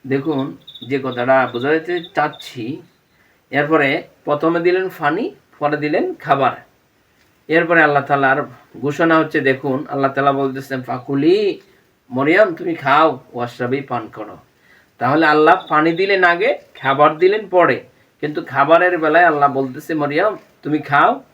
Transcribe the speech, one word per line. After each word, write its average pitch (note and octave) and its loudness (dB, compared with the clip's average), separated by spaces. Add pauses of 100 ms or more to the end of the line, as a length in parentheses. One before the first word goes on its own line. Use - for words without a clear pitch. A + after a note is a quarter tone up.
দেখুন, C#3 -4 (320)
যে C#3 -2
কথাটা B2+ 0
বোঝাতে D#3+ -4 (120)
চাচ্ছি, D3 -6 (680)
এরপরে D3 0 (200)
প্রথমে E3 0
দিলেন F3+ 0
পানি, E3+ -4 (240)
পরে D3 -2
দিলেন F3 -2
খাবার। C3+ -2 (920)
এরপরে E3 2
আল্লাহ C#3+ 2
তাআলার C#3 0 (400)
ঘোষণা D#3+ 0
হচ্ছে, D#3 0
দেখুন, C3+ -2
আল্লাহ C#3 -2
তাআলা C#3 0
বলতেছেন, C3+ -4
"ফাকুলি, C#3 -2 (500)
মরিয়ম, D#3+ 2
তুমি E3+ -6
খাও, C#3+ 2 (140)
ওয়াশরাবি, A#2+ -6
পান A#2+ -8
করো।" F#2 -16 (600)
তাহলে C#3+ 2
আল্লাহ D#3 6 (120)
পানি D#3+ 2
দিলেন F#3+ 0
আগে, F3 2 (160)
খাবার D3 2
দিলেন F#3+ 2
পরে, D#3+ 2 (380)
কিন্তু D3+ -6
খাবারের E3 2
বেলায় D#3+ 4
আল্লাহ C#3+ 2
বলতেছে, C3+ -6
"মরিয়ম, D#3 -2 (260)
তুমি D3 -2
খাও D#3 2 (100)